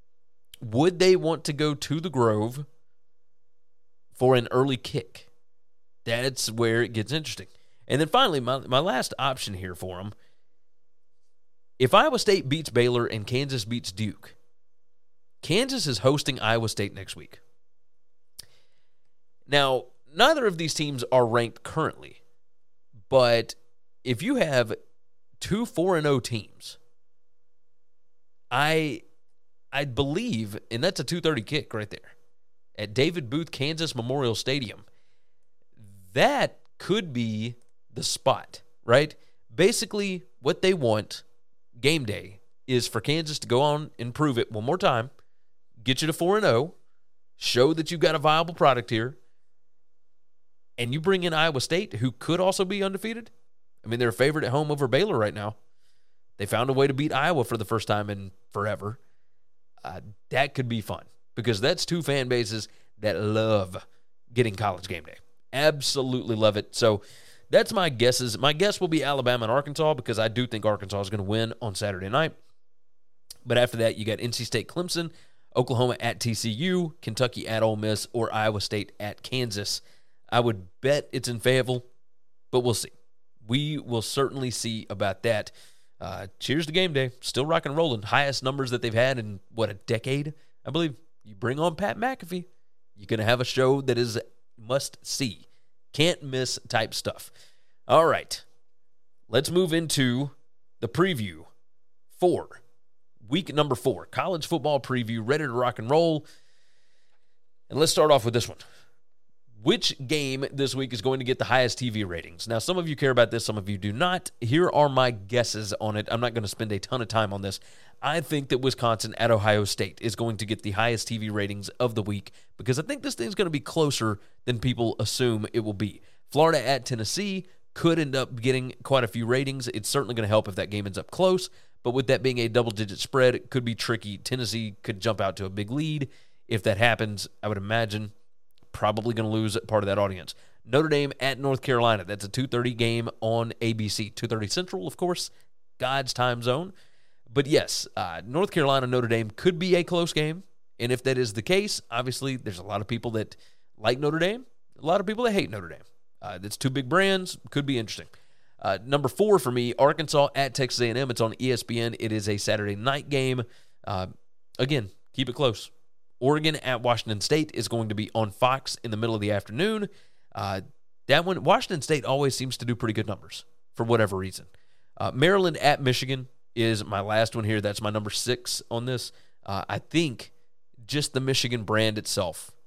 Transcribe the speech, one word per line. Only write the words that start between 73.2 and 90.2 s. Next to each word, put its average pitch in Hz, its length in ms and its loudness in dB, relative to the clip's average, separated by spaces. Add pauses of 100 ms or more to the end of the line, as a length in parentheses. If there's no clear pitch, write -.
But 120 120 2
after 120 200 2
that, 113 200 2
you 107 60 -6
got 107 160 -2
N 117 140 -4
C 123 100 -6
State, 110 240 -4
Clemson, 170 420 -4 (460)
Oklahoma 123 460 2
at 117 180 -2
T 117 140 0
C 113 160 -2
U, 170 520 0
Kentucky 120 460 -2
at 110 160 2
Ole 110 140 4
Miss, 107 340 -2
or 110 200 0
Iowa 107 280 0
State 101 400 -4
at 104 240 -10
Kansas. 107 580 -4 (480)
I 120 120 4
would 104 260 0 (140)
bet 139 320 0
it's 123 160 -4
in 120 100 -4
Fayetteville, 127 460 2 (680)
but 127 80 4
we'll 123 140 4
see. - 160 -4 (580)
We 147 300 0
will 117 240 -2
certainly 131 500 -2
see 110 380 -6
about 98 340 -4
that. 107 280 0 (500)
Uh, 92 260 -10 (120)
cheers 147 260 -2
to 151 80 -8
Game 180 180 2
Day. 131 200 0 (100)
Still - 240 -2
rock 165 200 0
and 147 120 -4
rolling. 139 240 0
Highest 131 420 0
numbers 135 280 -2
that 123 100 -2
they've 117 120 -2
had 127 240 4
in, 104 220 -8 (160)
what, 110 140 0
a 101 60 -10
decade, 135 580 -4 (320)